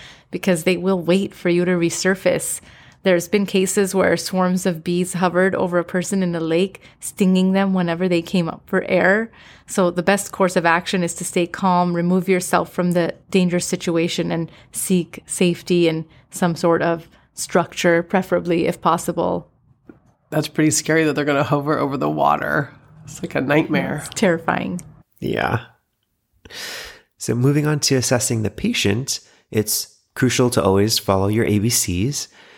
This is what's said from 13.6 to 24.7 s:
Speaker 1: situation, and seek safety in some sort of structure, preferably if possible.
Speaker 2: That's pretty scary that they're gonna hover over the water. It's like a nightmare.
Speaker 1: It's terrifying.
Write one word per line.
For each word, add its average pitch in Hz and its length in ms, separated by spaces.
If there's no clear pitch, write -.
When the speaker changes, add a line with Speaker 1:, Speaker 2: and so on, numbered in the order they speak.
Speaker 1:
situation, 170 680
and 165 180
seek - 520
safety 175 640
in 160 180
some 170 260
sort 165 260
of 170 260
structure, 170 720
preferably 175 640
if 180 140
possible. 175 720
Speaker 2:
That's 151 180
pretty 156 240
scary 160 320
that 151 80
they're 147 120
gonna 143 200
hover 147 340
over 139 180
the 147 140
water. 147 640
It's - 180
like - 140
a 143 40
nightmare. 143 640
Speaker 1:
It's - 160
terrifying. 175 600